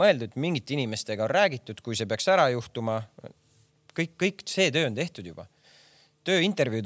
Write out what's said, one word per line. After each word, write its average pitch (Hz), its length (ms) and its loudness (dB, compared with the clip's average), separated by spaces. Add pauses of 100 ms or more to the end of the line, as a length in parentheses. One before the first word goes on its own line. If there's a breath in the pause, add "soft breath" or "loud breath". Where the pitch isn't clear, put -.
mõeldud, 127 340 0
mingite 151 320 -2
inimestega 110 560 -2
on - 80 -2
räägitud, 147 480 -2
kui 110 160 -4
see 104 80 -2
peaks 110 240 2
ära 165 240 6
juhtuma. 113 460 -4 (920)
Kõik, 165 240 -6
kõik 190 320 -2
see 185 240 2
töö 151 160 0
on 107 80 -4
tehtud 123 320 -6
juba. 82 220 -16 (800 soft breath)
Tööintervjuud 165 580 2